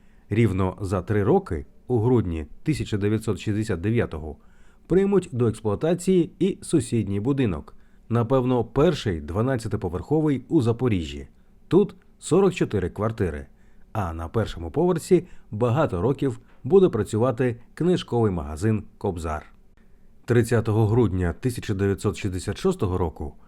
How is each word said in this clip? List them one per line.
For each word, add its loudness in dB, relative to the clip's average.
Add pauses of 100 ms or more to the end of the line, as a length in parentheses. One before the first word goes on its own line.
(300)
Рівно 2
за -2
три 0
роки, 0 (220)
у 0
грудні 0 (180)
тисяча -2
дев'ятсот -2
шістдесят -4
дев'ятого, -2 (500)
приймуть 2
до 0
експлуатації 0
і 0
сусідній 0
будинок. -2 (340)
Напевно, 2
перший 0
дванадцятиповерховий -2
у 4
Запоріжжі. -2 (400)
Тут 4 (240)
сорок 2
чотири -2
квартири. -4 (440)
А -4
на -8
першому -4
поверсі 2 (240)
багато 0
років -2 (240)
буде 6
працювати 0 (140)
книжковий 0
магазин -2 (140)
«Кобзар». -4 (800)
Тридцятого 4
грудня 2
тисяча -4
дев'ятсот 0
шістдесят -6
шостого 0
року -4 (140)